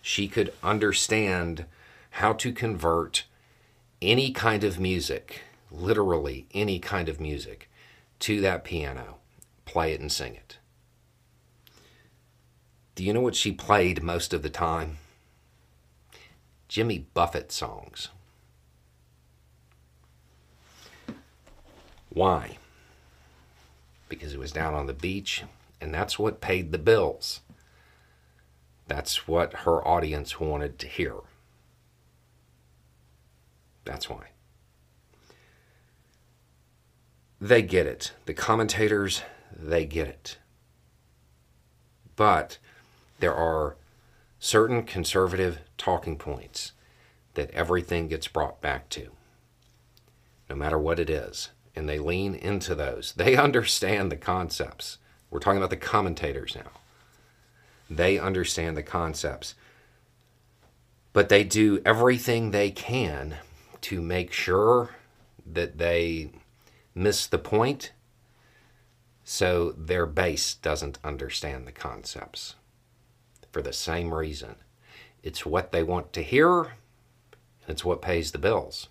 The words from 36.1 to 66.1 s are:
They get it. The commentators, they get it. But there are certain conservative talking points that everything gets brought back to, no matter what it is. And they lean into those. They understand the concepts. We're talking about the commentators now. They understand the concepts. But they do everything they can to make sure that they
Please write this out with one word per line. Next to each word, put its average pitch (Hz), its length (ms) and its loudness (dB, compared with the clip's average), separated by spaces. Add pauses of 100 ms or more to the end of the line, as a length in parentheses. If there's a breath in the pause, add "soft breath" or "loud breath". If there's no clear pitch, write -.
They 110 220 8
get 90 260 4
it. - 260 -8 (120)
The 82 80 -8
commentators, 107 880 2 (340 loud breath)
they 80 300 0
get 76 220 -4
it. - 320 -14 (1800)
But 101 400 4 (640 soft breath)
there 85 140 2
are 80 420 0 (600 soft breath)
certain 113 460 4
conservative 92 760 0 (180)
talking 85 400 -2
points - 560 -10 (600 soft breath)
that 71 160 -4
everything 85 580 0
gets 78 180 -6
brought - 360 -4
back 69 260 -4
to, - 220 -12 (1400 soft breath)
no 69 80 -6
matter 76 220 0
what 82 200 2
it 80 120 0
is. 67 400 -6 (260)
And 76 120 -4
they 73 120 -2
lean 92 340 -2
into 92 400 -2
those. 69 380 -6
They 120 240 4
understand 107 720 4
the 73 60 -6
concepts. - 840 -4 (320 soft breath)
We're 82 80 -6
talking 98 200 4
about 92 120 0
the - 60 -4
commentators 82 800 -2
now. - 160 -16 (1160 soft breath)
They 87 300 4
understand 85 580 -2
the 78 60 -6
concepts. 80 720 -6 (1600 soft breath)
But 101 160 6
they 104 160 10
do 104 400 6
everything 117 680 6
they 101 220 2
can 78 640 -4 (460 loud breath)
to 90 200 -6
make 87 300 -2
sure 113 640 4 (500 loud breath)
that 85 320 -4
they 85 540 0 (640 soft breath)